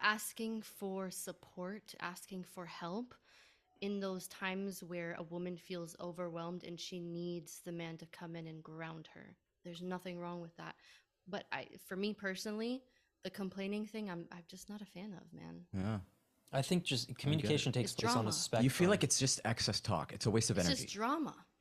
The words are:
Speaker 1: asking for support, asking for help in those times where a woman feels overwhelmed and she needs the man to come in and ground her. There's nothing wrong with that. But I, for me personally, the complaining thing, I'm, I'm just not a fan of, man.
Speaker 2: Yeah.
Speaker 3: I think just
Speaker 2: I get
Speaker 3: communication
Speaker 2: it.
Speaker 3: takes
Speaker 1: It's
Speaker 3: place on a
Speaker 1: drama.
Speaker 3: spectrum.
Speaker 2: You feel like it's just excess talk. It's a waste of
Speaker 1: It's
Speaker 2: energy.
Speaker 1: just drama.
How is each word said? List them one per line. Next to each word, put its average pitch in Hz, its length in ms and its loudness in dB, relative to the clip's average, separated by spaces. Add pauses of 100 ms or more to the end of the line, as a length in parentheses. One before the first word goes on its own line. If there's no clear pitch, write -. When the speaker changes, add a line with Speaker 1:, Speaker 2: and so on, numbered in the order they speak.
Speaker 1:
asking 220 600 0
for 190 460 -4
support, 185 920 -8
asking 180 420 -8
for 175 220 -12
help 180 500 -6 (680)
in 202 180 0
those 190 280 -2
times 190 560 -2
where 170 340 -4
a 175 60 -4
woman 175 340 -4
feels 170 420 -6
overwhelmed 170 640 -4
and 170 160 -8
she 180 200 -6
needs 170 680 -4
the 175 60 -6
man 165 260 -4
to 165 100 -12
come 170 280 -10
in 165 120 -6
and 160 160 -10
ground 160 500 -8
her. 175 220 -18 (280)
There's 175 180 -10
nothing 180 380 -4
wrong 175 220 -4
with 165 160 -12
that. 165 180 -10 (520)
But 185 240 -6
I, 135 160 -2 (200)
for 190 100 -4
me 202 160 2
personally, 214 720 -2 (400)
the 190 60 -4
complaining 196 560 -2
thing, 214 240 -4
I'm, 170 220 -4
I'm 175 180 -12
just 190 200 -14
not 208 120 -8
a 196 40 -10
fan 196 280 -10
of, 165 200 -14
man. 117 400 -10
Speaker 2:
Yeah. 98 260 0 (560)
Speaker 3:
I 139 60 4
think 175 220 4
just 123 260 0
Speaker 2:
I 123 40 -6
get - 40 -14
Speaker 3:
communication 143 540 4
Speaker 2:
it. - 20 4
Speaker 3:
takes 117 200 4
Speaker 1:
It's - 80 0
Speaker 3:
place 233 120 6
on 123 60 6
a 113 40 4
Speaker 1:
drama. 107 100 2
Speaker 3:
spectrum. - 300 4
Speaker 2:
You 135 60 10
feel 180 200 8
like 202 140 6
it's - 140 6
just - 260 4
excess 110 360 4
talk. - 340 2
It's - 140 0
a 107 40 8
waste 110 200 8
of 90 80 2
Speaker 1:
It's 90 80 8
Speaker 2:
energy. - 160 4
Speaker 1:
just - 100 -6
drama. 240 400 2 (280)